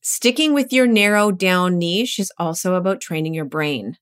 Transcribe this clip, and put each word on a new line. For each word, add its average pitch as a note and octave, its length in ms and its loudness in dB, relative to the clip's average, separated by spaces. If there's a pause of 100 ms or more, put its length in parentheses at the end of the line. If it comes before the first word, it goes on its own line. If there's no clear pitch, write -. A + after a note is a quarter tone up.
Sticking D4 460 2
with C#4 180 0
your B3+ 140 4
narrow G#3 460 4
down F3+ 460 2
niche F#3 420 -2
is F#3+ 180 -6
also E3+ 360 -2
about F#3 260 -2
training D#3+ 340 -6
your D#3+ 100 -6
brain. C#3+ 580 -4